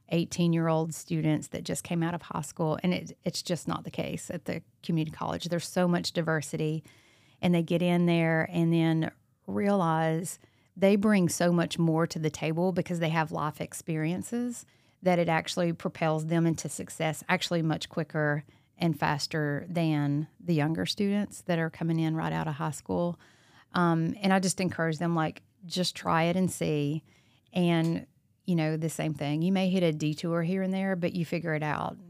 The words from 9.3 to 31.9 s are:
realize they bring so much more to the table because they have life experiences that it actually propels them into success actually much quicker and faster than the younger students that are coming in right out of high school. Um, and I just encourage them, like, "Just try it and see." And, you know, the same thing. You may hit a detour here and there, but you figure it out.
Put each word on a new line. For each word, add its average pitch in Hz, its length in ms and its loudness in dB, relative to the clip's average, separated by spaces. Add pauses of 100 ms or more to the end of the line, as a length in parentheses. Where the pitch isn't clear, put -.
realize 165 920 0 (380)
they 196 200 6
bring 202 320 4
so 175 240 2
much 170 260 2
more 165 260 4
to 165 140 -4
the 156 120 0
table 170 420 0
because 175 260 -2
they 165 120 0
have 160 200 0
life 156 300 -4
experiences 185 1080 -4 (360)
that 180 180 4
it 170 80 2
actually 165 440 0
propels 156 540 -2
them 165 200 4
into 156 220 0
success 160 600 -6
actually 175 340 0
much 160 260 -2
quicker 151 540 -2 (340)
and 160 220 0
faster 151 680 -2
than 151 580 0 (140)
the 175 140 -2
younger 160 300 2
students 202 580 -2
that 165 180 0
are 160 100 0
coming 165 300 0
in 160 160 2
right 160 160 -2
out 160 160 -2
of 151 60 -4
high 156 180 -4
school. 175 480 -2 (520)
Um, 165 480 2
and 190 120 4
I 190 80 4
just 185 200 -2
encourage 165 380 -2
them, 170 160 0
like, 156 280 -2 (220)
"Just 175 300 -2
try 165 300 2
it 170 100 2
and 185 160 2
see." 151 540 -2 (480)
And, 170 540 2 (380)
you 175 120 2
know, 156 200 0
the 160 140 -2
same 156 240 -4
thing. 147 280 -2
You 185 100 2
may 185 180 2
hit 180 140 2
a 160 80 4
detour 156 500 -2
here 185 200 0
and 190 120 -2
there, 190 220 0
but 175 180 -2
you 175 100 0
figure 160 300 -2
it 151 80 -2
out. - 340 -4 (140)